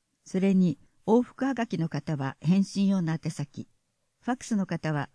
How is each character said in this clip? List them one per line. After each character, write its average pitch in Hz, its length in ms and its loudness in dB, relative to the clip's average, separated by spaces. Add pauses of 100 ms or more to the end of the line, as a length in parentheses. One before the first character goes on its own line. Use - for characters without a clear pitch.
(240)
そ - 160 -4
れ 196 140 4
に、 190 260 4 (260)
往 226 160 4
復 - 240 -8
は 277 80 0
が 233 120 -4
き 190 120 -4
の 165 120 -2
方 156 260 -6
は 135 240 -6
返 190 240 4
信 196 240 -2
用 190 140 2
の 160 120 0
宛 165 180 -4
先、 - 360 -10 (540)
フ 240 100 -4
ァ - 40 -2
ッ - 20 -4
ク - 80 -16
ス 233 100 -2
の 190 100 0
方 160 280 -4
は 143 200 -4